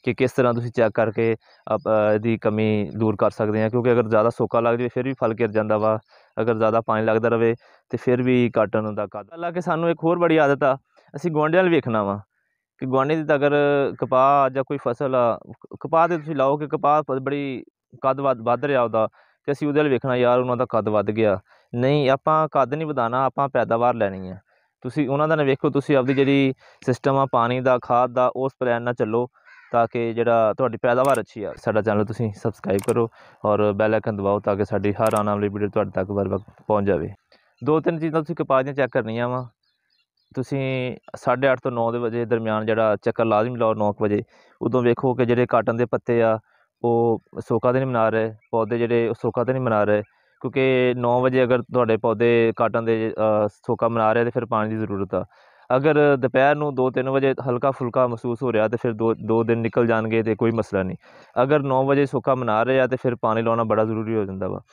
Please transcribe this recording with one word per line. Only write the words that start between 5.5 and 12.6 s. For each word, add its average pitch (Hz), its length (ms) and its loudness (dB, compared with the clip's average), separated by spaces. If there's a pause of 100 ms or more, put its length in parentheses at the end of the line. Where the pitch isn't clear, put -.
ਜਾਂਦਾ 107 260 0
ਵਾ, 110 220 0 (420)
ਅਗਰ 113 160 0
ਜ਼ਿਆਦਾ 110 240 2
ਪਾਣੀ 110 240 -2
ਲੱਗਦਾ 113 240 2
ਰਵੇ 117 260 2 (340)
ਤੇ 120 120 -6
ਫਿਰ 123 220 2
ਵੀ 123 260 2
ਕਾਟਨ 107 460 -2
ਦਾ 104 160 -6
ਕੱਦ। 101 200 -14
ਹਾਲਾਂਕਿ 170 300 -8
ਸਾਨੂੰ 170 280 -2
ਇੱਕ 160 140 -2
ਹੋਰ 170 160 2
ਬੜੀ 160 180 4
ਆਦਤ 143 260 2
ਆ, 135 140 2 (380)
ਅਸੀਂ 165 160 -4
ਗੁਆਂਢੀਆਂ 156 320 2
ਵੱਲ 175 80 2
ਵੇਖਣਾ 120 320 2
ਵਾ 101 180 -4 (560)